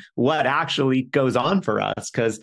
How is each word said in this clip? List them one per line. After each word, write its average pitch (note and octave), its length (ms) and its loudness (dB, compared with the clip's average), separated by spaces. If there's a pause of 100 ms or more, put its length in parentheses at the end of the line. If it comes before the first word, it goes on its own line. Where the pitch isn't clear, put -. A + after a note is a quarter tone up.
(160)
what C#3+ 300 2
actually C3+ 580 0
goes C3 300 0
on D#3+ 280 2
for G#2 180 0
us." G2+ 300 -4
'Cause A#2 320 -2